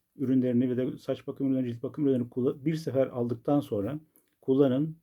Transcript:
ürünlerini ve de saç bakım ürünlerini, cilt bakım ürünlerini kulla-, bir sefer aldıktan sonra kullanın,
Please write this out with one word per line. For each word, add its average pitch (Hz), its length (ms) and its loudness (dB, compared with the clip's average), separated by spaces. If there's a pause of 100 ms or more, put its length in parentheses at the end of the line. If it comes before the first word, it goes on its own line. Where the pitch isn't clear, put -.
(160)
ürünlerini 123 540 2
ve 123 80 -2
de 127 200 -4
saç - 300 -6
bakım 139 200 -4
ürünlerini, 131 260 0
cilt 117 100 -10
bakım 147 220 -4
ürünlerini 127 240 2
kulla-, 135 360 -2
bir 160 100 0
sefer 135 320 0
aldıktan 120 520 0
sonra 120 400 -2 (420)
kullanın, 139 600 2